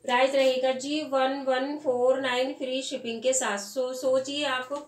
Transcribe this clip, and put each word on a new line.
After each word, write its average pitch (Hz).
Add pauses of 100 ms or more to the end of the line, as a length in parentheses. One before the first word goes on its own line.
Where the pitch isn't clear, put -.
प्राइस 262
रहेगा 262
जी 294
वन 269
वन 262
फ़ोर 262
नाइन 254
फ्री 262
शिपिंग 233
के 254
साथ। 226
सो, 254
सोचिए 269
आपको 262 (120)